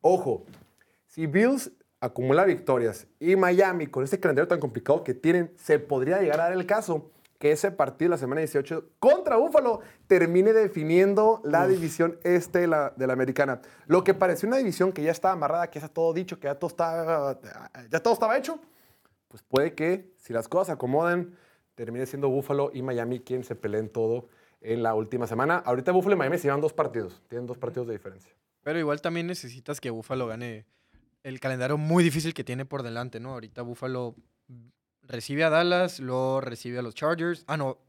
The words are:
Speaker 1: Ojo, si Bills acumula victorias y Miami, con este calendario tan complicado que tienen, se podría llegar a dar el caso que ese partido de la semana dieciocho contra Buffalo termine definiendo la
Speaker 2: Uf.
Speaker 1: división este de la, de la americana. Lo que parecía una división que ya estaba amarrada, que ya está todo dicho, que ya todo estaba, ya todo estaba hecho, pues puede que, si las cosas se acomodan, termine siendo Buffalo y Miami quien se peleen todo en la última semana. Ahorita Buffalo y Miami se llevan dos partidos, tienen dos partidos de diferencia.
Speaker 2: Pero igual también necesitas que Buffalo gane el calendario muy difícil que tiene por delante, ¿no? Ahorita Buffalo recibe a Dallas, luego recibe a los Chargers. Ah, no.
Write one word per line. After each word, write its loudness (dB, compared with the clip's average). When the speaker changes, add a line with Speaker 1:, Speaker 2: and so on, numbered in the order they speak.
Speaker 1:
Ojo, 2
si -6
Bills 2
acumula 2
victorias 0
y 2
Miami, 2
con -4
este -2
calendario 2
tan 2
complicado 0
que -2
tienen, 2
se 2
podría 0
llegar 2
a 2
dar 0
el -2
caso -2
que 2
ese 2
partido 0
de 2
la -6
semana -4
dieciocho -4
contra 4
Buffalo 4
termine 4
definiendo 4
la 2
Speaker 2:
Uf. 2
Speaker 1:
división 0
este 2
de 2
la, 0
de -2
la 2
americana. 0
Lo 6
que 4
parecía 0
una 2
división 0
que -6
ya 2
estaba 0
amarrada, -2
que -10
ya -12
está -16
todo 2
dicho, -6
que -6
ya -4
todo -6
estaba, -2
ya 0
todo 4
estaba 0
hecho, -4
pues -20
puede 0
que, -2
si -14
las -2
cosas 0
se -4
acomodan, -2
termine -8
siendo -2
Buffalo -2
y -8
Miami -4
quien -8
se -10
peleen -4
todo -4
en -4
la 0
última -4
semana. 0
Ahorita -2
Buffalo 2
y -2
Miami 0
se -4
llevan 0
dos 0
partidos, -6
tienen -10
dos -12
partidos -6
de -6
diferencia. -16
Speaker 2:
Pero -4
igual -2
también -4
necesitas -12
que -6
Buffalo -6
gane -12
el -14
calendario -2
muy 2
difícil 0
que -8
tiene -8
por -8
delante, -10
¿no? -12
Ahorita -14
Buffalo -8
recibe -4
a 4
Dallas, 2
luego -2
recibe -8
a -6
los -8
Chargers. -2
Ah, -4
no. -4